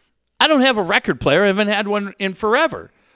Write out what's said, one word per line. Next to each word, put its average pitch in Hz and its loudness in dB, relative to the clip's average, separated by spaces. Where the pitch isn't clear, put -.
I 269 2
don't 302 4
have 254 2
a 202 0
record 175 -2
player. 156 2
I 202 4
haven't 202 0
had 208 -2
one 202 -6
in 190 -4
forever. 220 -2